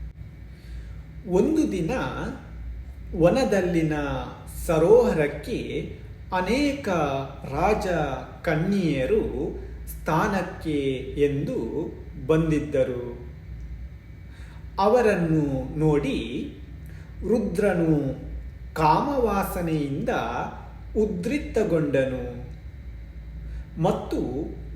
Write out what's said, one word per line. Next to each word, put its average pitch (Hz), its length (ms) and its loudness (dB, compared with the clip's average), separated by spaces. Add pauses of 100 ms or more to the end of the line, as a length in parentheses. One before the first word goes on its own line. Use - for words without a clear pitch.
(1300)
ಒಂದು 269 380 4
ದಿನ 175 200 0 (1300)
ವನದಲ್ಲಿನ 180 720 4 (720)
ಸರೋವರಕ್ಕೆ 170 1300 4 (460)
ಅನೇಕ 240 520 0 (600)
ರಾಜ 190 360 2 (540)
ಕನ್ಯೆಯರು 170 840 2 (640)
ಸ್ನಾನಕ್ಕೆ 165 920 0 (380)
ಎಂದು 143 400 2 (720)
ಬಂದಿದ್ದರು. 143 1000 2 (1500)
ಅವರನ್ನು 165 1000 4
ನೋಡಿ 151 760 2 (680)
ರುದ್ರನು 185 800 4 (760)
ಕಾಮವಾಸನೆಯಿಂದ 180 1400 2 (880)
ಉದ್ರಿಕ್ತಗೊಂಡನು 151 1500 0 (1400)
ಮತ್ತು 202 360 0 (580)